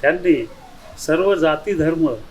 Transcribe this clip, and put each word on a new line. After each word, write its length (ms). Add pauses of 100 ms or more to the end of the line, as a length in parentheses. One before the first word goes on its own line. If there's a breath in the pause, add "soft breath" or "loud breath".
त्यांनी 460 (500)
सर्व 380
जाती 380
धर्म 400 (180)